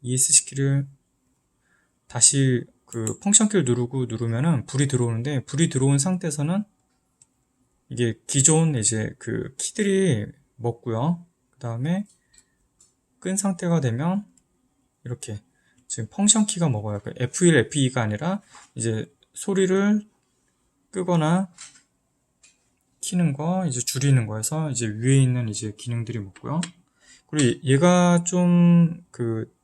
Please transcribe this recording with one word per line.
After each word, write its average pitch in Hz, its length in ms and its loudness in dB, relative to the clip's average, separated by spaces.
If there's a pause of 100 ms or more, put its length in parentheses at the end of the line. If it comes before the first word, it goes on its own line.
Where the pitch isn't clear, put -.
이에스씨 127 440 2
키를 139 420 -2 (1200)
다시 127 560 2 (220)
그 110 340 -6
펑션 208 300 0
키를 185 160 0
누르고 123 400 -2
누르면은 117 640 -2
불이 139 200 -2
들어오는데, 123 580 -2
불이 165 240 0
들어온 139 280 2
상태에서는 175 640 -2 (1300)
이게 117 380 -2
기존 156 480 2
이제 110 420 -4
그 110 400 -8
키들이 190 680 -2 (300)
먹고요. 120 680 -4 (260)
그다음에 135 540 -6 (1120)
끈 185 160 -4
상태가 180 460 0
되면 151 440 -2 (760)
이렇게 117 360 -10 (480)
지금 113 240 -8
펑션 208 340 2
키가 170 240 -2
먹어요. 104 300 -4
그 - 180 -12
에프 127 300 0
일, 165 100 6
에프 123 220 2
이가 127 240 0
아니라 147 380 -4 (340)
이제 110 360 -4 (220)
소리를 196 720 0 (840)
끄거나 180 600 0 (1500)
키는 175 320 0
거, 170 340 -2
이제 123 140 -4
줄이는 127 480 2
거에서 127 420 -4
이제 117 160 -4
위에 117 360 2
있는 123 260 0
이제 104 300 -6
기능들이 117 420 -6
먹고요. 123 400 -6 (680)
그리고 151 180 0
얘-, 117 180 0
얘가 175 640 4
좀 175 760 4 (100)
그 113 380 -4 (140)